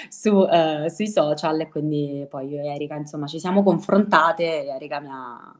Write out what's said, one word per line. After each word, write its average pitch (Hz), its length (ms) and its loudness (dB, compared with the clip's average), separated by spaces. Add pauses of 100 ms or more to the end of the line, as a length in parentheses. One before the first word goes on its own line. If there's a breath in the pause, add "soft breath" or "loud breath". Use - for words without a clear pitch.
su, 202 420 4
eh, 160 400 2
sui 214 180 -4
social 156 520 0
e 160 80 -6
quindi 147 600 -4
poi 135 200 -10
io 143 120 -8
e 143 140 -6
Erika, 147 220 -8
insomma, 147 300 -8
ci 156 120 -10
siamo 196 240 2
confrontate 170 1000 2
e - 20 -10
Erika 147 340 -8
mi 147 100 -16
ha, 127 500 -16